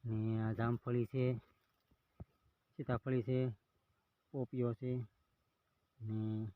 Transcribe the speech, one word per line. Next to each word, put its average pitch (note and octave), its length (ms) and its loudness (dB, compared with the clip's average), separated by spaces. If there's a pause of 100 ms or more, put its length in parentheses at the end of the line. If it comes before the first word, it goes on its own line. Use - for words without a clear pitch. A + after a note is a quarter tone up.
ને A2 380 0
આ A2 120 0
જામફળી A#2+ 520 0
છે, B2+ 360 0 (1300)
સીતાફળી B2+ 540 0
છે, B2+ 300 2 (800)
પોપિયો B2 400 0
છે B2+ 320 -2 (960)
ને A2 560 -2